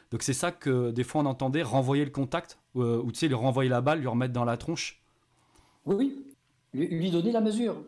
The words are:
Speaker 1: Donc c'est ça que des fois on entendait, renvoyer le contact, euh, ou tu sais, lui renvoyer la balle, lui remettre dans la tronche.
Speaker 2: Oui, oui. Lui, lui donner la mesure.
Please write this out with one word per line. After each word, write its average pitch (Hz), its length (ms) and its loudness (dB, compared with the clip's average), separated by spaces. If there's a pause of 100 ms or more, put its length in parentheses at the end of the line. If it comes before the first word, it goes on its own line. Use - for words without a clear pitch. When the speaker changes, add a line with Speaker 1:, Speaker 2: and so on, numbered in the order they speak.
(120)
Speaker 1:
Donc 117 100 -4
c'est 139 100 0
ça 170 200 -2
que 123 400 0
des 123 100 0
fois 151 200 -2
on 143 40 2
entendait, 135 380 -2
renvoyer 135 400 2
le 135 80 -6
contact, 139 480 -4 (160)
euh, 117 260 2
ou 123 80 -2
tu - 80 -6
sais, 160 80 2
lui 135 80 2
renvoyer 127 340 2
la 123 120 2
balle, 151 180 2
lui 135 80 -4
remettre 123 260 0
dans 120 120 0
la 117 120 0
tronche. - 460 -6 (840)
Speaker 2:
Oui, 196 100 2
oui. 269 280 0 (500)
Lui, 147 120 0
lui 175 240 -2
donner 170 220 2
la 226 80 2
mesure. 214 480 0